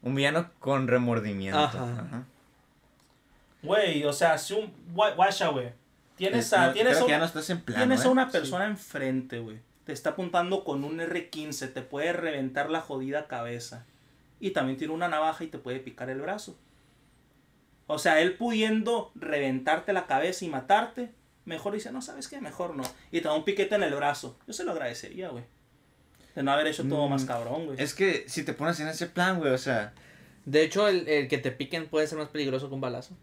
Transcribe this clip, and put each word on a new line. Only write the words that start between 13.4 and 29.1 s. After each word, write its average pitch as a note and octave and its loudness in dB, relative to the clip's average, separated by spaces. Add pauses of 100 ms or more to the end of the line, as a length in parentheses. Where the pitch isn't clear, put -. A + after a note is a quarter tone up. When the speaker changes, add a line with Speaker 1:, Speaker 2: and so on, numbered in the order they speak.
Speaker 3:
Y F#3+ -4
también C3 0
tiene D#3 -4
una F3 -2
navaja D#3 0
y D#3+ -8
te D3 -12
puede B2+ -8
picar B2+ -10
el C3+ -6
brazo. F#3+ -8 (1300)
O D3+ -2
sea, D#3+ 4
él F#3 2
pudiendo A3 0
reventarte D3 0
la F3+ 0
cabeza D#3+ 0
y E3 -4
matarte, A3+ 0 (340)
mejor F3 -6
dice, G#3+ -6
"No, B3+ -8
¿sabes C#4 -12
qué? C#4 -12
Mejor E3+ -8
no". C3+ -6 (280)
Y E3+ 0
te D#3+ -2
da D3+ 4
un D#3 0
piquete G3 2
en F3+ 4
el D3 0
brazo. C#3 -2
Yo - -12
se F4+ -6
lo A#3 -2
agradecería, D#3 -6
güey. A#2+ -12 (920)
De C#3 -2
no C#3 2
haber D3+ 4
hecho D#3 -4
todo C#3+ 2
Speaker 1:
Mm, - 0
Speaker 3:
más C3+ 0
cabrón, B2 -4
güey. C3 -6
Speaker 1:
es D3 -4
que F#3+ 2
si D#3 -6
te C3+ -4
pones D#3+ -2
en D#3 -4
ese D#3+ -6
plan, F3+ 2